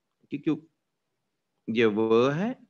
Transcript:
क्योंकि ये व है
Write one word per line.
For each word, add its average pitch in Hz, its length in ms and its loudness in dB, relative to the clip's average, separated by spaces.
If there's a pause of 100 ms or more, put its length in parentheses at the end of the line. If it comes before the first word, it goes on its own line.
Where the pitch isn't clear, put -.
(320)
क्योंकि 143 360 -6 (1000)
ये 113 180 2
व 110 440 2
है 196 240 -4 (160)